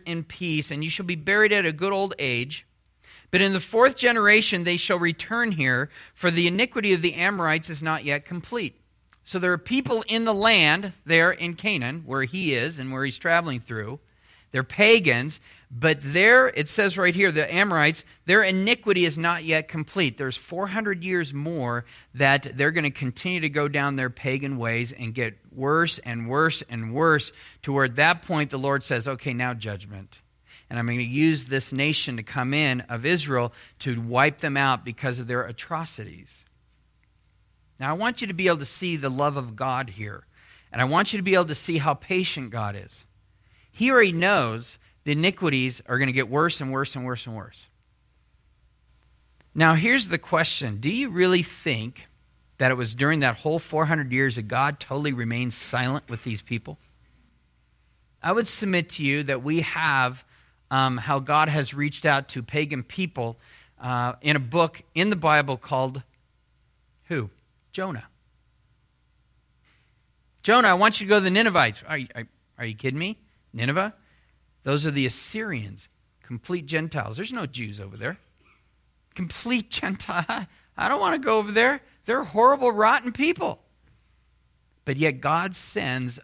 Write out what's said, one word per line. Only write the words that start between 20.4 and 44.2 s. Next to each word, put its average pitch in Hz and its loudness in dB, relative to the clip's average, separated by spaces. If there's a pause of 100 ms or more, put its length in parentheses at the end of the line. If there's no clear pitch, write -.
hundred 196 -4
years 175 -2
more 139 -4 (320)
that 139 2
they're 143 2
gonna 160 0
continue 160 -4
to 156 0
go 147 0
down 143 -2
their 127 -2
pagan 139 -4
ways 117 -2
and 113 -10
get 117 -4 (140)
worse 156 0
and 117 -8
worse 151 0
and 113 -6
worse, 156 2 (300)
to 139 -4
where 139 2
at 123 0
that 165 4
point 151 -2
the 139 -6
Lord 139 -2
says, 117 -4
"Okay, 131 -6
now 123 -4
judgment. 101 -12 (500)
And 120 -6
I'm 117 -2
gonna 120 -2
use 143 2
this 135 -4
nation 143 -2
to 110 -8
come 127 -4
in 139 0
of 117 -8
Israel 143 0 (260)
to 120 -4
wipe 123 2
them 143 -4
out 139 0
because 123 -6
of 120 -10
their 123 -2
atrocities." 113 -12 (1300)
Now, 131 -4
I 156 0
want 226 -4
you 233 -4
to 196 -6
be 185 0
able 170 4
to 139 -8
see 175 -4
the 139 -2
love 139 0
of 117 -8
God 131 -4
here. 104 -12 (460)
And - -2
I 127 4
want 170 2
you 214 -4
to 190 -4
be 190 2
able 180 6
to 156 -6
see 165 -2
how 147 2
patient 175 -4
God 104 -4
is. - -18 (680)
He 247 2
already 226 8
knows 165 0 (240)